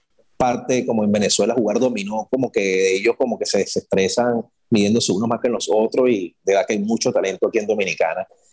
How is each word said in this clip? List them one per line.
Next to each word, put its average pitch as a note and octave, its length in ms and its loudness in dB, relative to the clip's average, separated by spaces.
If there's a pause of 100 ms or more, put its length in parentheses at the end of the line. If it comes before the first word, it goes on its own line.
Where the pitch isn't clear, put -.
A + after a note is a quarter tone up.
(380)
parte, B2 480 0
como A2+ 180 0
en G#2 80 2
Venezuela, G#2 400 0
jugar A2 260 0
dominó, G#2+ 520 -2
como C3 200 -2
que F#2+ 460 0
ellos A2+ 220 0
como A#2 200 -2
que G#2 60 -4
se - 140 -2
desestresan A2 840 0 (280)
midiéndose G#2+ 420 2
unos A3+ 160 0
más A#2 140 -2
que B2 80 0
los A2 200 -4
otros A2 380 2
y G2 340 0
de G2 120 2
verdad F#2+ 120 2
que - 60 -2
hay G#2+ 60 0
mucho A2 340 0
talento F#2+ 360 0
aquí A2+ 100 0
en G#2 80 -2
Dominicana F#2 600 -2 (260)